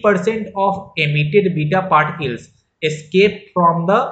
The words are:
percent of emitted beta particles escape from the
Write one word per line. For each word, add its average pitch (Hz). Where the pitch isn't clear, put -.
percent 208
of 196
emitted 151
beta 151
particles 151
escape 185
from 170
the 196